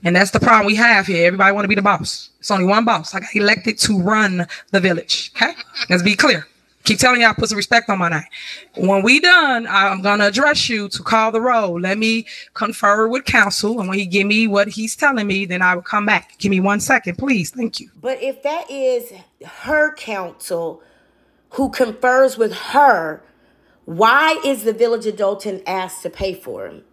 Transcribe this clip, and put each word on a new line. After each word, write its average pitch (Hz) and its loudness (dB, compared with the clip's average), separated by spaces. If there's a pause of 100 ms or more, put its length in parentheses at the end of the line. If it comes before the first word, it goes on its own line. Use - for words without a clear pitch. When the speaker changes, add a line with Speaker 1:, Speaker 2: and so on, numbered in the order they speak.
Speaker 1:
and 175 2
that's 196 2
the 226 2
problem 220 4
we 214 2
have 220 4
here. 175 2
Everybody 190 4
wanna 202 -2
be 208 2
the 202 0
boss. - -2 (100)
It's - -8
only 190 2
one 214 4
boss. 196 -2
I 190 -6
got - -16
elected 214 0
to 208 0
run 185 0 (260)
the 196 2
village, - -2
okay? 302 -2 (340)
Let's 180 2
be 202 2
clear. 196 0 (380)
Keep 214 0
telling 247 4
y'all, 220 4
put - -4
some 214 -4
respect 226 0
on 196 0
my 175 0
name. 160 -4 (540)
When 190 2
we 262 4
done, 311 4
I'm 196 0
gonna 202 2
address 285 0
you 202 -4
to - -10
call 220 2
the 220 0
roll. 220 0
Let 185 -2
me 220 -2 (280)
confer 214 0
with 254 -4
counsel, 214 0
and 185 -4
when 190 -4
he 202 -4
give 196 0
me 214 2
what 202 2
he's 220 -8
telling 262 0
me, 196 -4
then 180 -6
I 180 2
will 180 -8
come 208 -2
back. 202 -4
Give - -4
me 190 2
one 202 0
second, 208 -2
please. 226 -2
Thank - -8
you. - -20 (100)
Speaker 2:
But 254 -6
if 262 -8
that 311 -6
is 262 -2 (320)
her - -2
counsel 170 -8 (680)
who 269 -2
confers 254 0
with 214 0
her, 185 2 (640)
why 254 2
is 254 -2
the 220 0
Village 226 0
of 214 -6
Dalton 202 -4
asked 185 -6
to 170 -8
pay 196 -6
for 110 -12
him? 76 -18